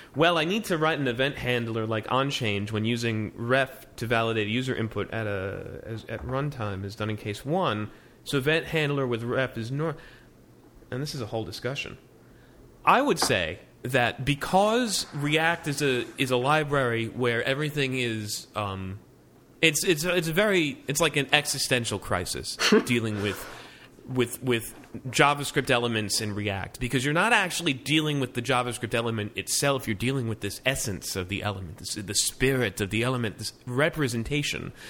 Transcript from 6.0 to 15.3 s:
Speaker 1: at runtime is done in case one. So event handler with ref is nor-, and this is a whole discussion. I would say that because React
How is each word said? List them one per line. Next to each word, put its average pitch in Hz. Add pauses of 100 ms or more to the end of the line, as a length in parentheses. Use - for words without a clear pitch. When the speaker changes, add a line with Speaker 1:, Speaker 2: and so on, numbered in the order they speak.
Speaker 1:
at 113
runtime 123
is 98
done 107
in 110
case 104
one. 131 (340)
So -
event 151
handler 143
with 117
ref 123
is 113
nor-, 147 (960)
and 123
this 151
is 135
a 104
whole 110
discussion. - (840)
I 208
would 233
say 90 (240)
that 123
because 196
React 156